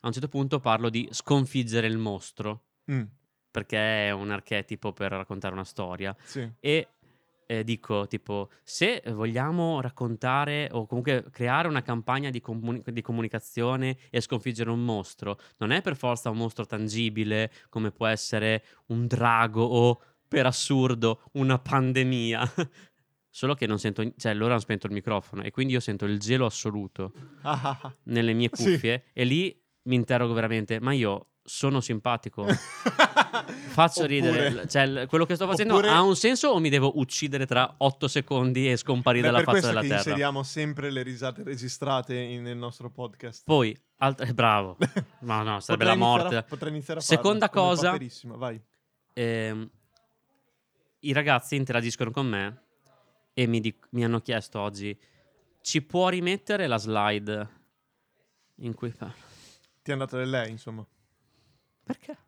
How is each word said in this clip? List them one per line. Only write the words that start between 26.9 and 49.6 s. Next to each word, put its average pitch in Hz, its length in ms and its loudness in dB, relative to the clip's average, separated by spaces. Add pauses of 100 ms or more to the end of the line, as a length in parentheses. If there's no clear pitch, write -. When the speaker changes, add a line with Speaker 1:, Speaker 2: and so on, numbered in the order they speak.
Speaker 2:
Ah. 135 520 -4 (100)
Speaker 1:
nelle 117 300 0
mie 117 180 2
Speaker 2:
Sì. - 200 -4
Speaker 1:
cuffie 123 400 0
e 127 120 -2
lì 160 380 0 (240)
mi 127 100 2
interrogo 120 360 2
veramente, 113 480 -2
ma 127 120 -2
io 110 400 -2 (100)
sono 139 400 0
simpatico? 113 640 -4
Speaker 2:
<laughs> - 1300 0
Speaker 1:
Faccio 165 300 4
Speaker 2:
Oppure 143 160 0
Speaker 1:
ridere? 123 480 2
Cioè, 139 180 4
l-, 135 200 -2
quello 160 200 4
che 180 80 -2
sto 180 120 -2
facendo 208 280 2
Speaker 2:
oppure 202 160 6
Speaker 1:
ha 160 100 8
un 190 160 6
senso 247 320 2
o 226 100 4
mi 160 120 2
devo 139 280 4
uccidere 135 460 -2
tra 127 340 2
otto 139 300 2
secondi 131 600 0
e 123 60 2
scomparire 123 500 2
Speaker 2:
Beh, 123 60 6
Speaker 1:
dalla 120 120 6
Speaker 2:
per 120 100 4
Speaker 1:
faccia - 60 6
Speaker 2:
questo 120 80 2
Speaker 1:
della 110 140 4
Speaker 2:
che - 60 0
Speaker 1:
terra? 101 120 2 (100)
Speaker 2:
inseriamo 143 320 0
sempre 143 480 -6
le 131 120 -4
risate 127 400 -8
registrate 131 760 -4
in, 120 260 -8
nel 120 120 -8
nostro 120 340 -12
podcast. 120 540 -12
Speaker 1:
Poi, 131 320 4 (220)
alt-, 135 240 0
eh, 127 100 -4
bravo. 107 460 4
Speaker 2:
<laughs> - 420 -2
Speaker 1:
Ma 110 220 -2
no, 107 180 -2
sarebbe 113 240 0
Speaker 2:
Potrei - 20 6
Speaker 1:
la 110 60 8
Speaker 2:
iniziare 117 360 6
a, - 40 -2
Speaker 1:
morte. 113 160 -2
Speaker 2:
potrei 147 240 -6
iniziare 151 280 -8
a - 20 -8
farlo 165 200 4
Speaker 1:
Seconda 208 280 4
Speaker 2:
come 190 160 4
Speaker 1:
cosa, 175 240 4
Speaker 2:
paperissimo, 123 480 -8
vai. 120 220 -6 (520)
Speaker 1:
ehm, 110 580 -2 (1300)